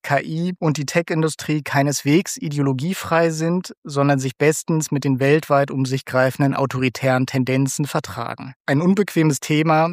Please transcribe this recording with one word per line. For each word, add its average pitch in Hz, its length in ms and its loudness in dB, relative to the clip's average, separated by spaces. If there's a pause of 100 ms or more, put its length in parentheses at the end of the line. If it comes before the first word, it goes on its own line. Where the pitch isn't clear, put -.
K 139 180 0
I 175 400 -4
und 156 160 2
die 143 100 -4
Tech-Industrie 160 760 -2
keineswegs 143 720 0
ideologiefrei 156 920 0
sind, 165 520 -2
sondern 139 380 2
sich 131 180 -4
bestens 156 540 0
mit 139 100 -2
den 135 160 0
weltweit 143 540 2
um 135 120 -2
sich 131 200 -4
greifenden 131 500 0
autoritären 131 720 0
Tendenzen 131 600 0
vertragen. - 680 -8 (120)
Ein 147 160 2
unbequemes 175 580 2
Thema, 156 520 2